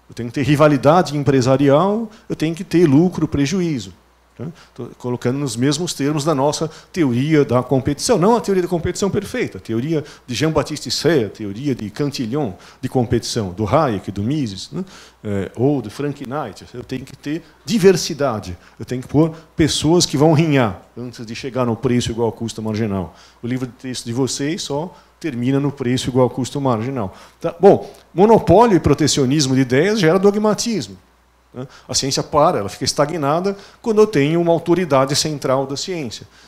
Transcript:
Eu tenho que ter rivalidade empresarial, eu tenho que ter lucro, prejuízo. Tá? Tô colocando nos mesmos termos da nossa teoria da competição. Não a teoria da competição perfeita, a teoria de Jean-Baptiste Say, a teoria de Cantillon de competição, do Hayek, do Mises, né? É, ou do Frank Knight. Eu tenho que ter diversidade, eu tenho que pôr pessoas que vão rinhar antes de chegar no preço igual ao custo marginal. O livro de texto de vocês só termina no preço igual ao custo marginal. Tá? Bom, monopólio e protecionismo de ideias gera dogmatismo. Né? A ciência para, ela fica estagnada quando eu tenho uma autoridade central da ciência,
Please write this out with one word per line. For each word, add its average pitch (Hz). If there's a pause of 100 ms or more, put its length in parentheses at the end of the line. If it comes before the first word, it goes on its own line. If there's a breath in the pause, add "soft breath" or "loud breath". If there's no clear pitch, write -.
Eu -
tenho 117
que 113
ter 147
rivalidade 147
empresarial, 143 (200 loud breath)
eu 165
tenho 160
que 190
ter 175
lucro, 156
prejuízo. 143 (460)
Tá? 120 (300 loud breath)
Tô 123 (140)
colocando 123
nos 131
mesmos 143
termos 143
da 156
nossa 147 (240 loud breath)
teoria 143
da 120
competição. 147
Não 220
a -
teoria 185
da 170
competição 180
perfeita, 202
a 90
teoria 139 (240 loud breath)
de 127
Jean-Baptiste 147
Say, 143
a 98
teoria 110
de 107
Cantillon 135 (260 loud breath)
de 127
competição, 117
do 95
Hayek, 113
do 98
Mises, 113
né? 175 (380 loud breath)
É, 101
ou 135
do 110
Frank 143
Knight. 117
Eu 120
tenho 131
que -
ter 156 (220 soft breath)
diversidade, 143 (240 soft breath)
eu 113
tenho 127
que -
pôr 160 (200 loud breath)
pessoas 160
que -
vão 156
rinhar 139 (120)
antes 120
de 110
chegar 127
no 117
preço 120
igual 117
ao 107
custo 110
marginal. 104 (260 loud breath)
O 120
livro 127
de 117
texto 127
de 117
vocês 139
só 151 (240 loud breath)
termina 131
no 139
preço 131
igual 127
ao 120
custo 135
marginal. 120 (240 loud breath)
Tá? -
Bom, 170 (220 loud breath)
monopólio 208
e -
protecionismo 139
de 131
ideias 151
gera 170
dogmatismo. 202 (560)
Né? 127 (220 loud breath)
A 127
ciência 135
para, 151
ela 101
fica -
estagnada 160 (240 loud breath)
quando 214
eu 214
tenho 156
uma 170
autoridade 156
central 135
da 139
ciência, 139 (200 soft breath)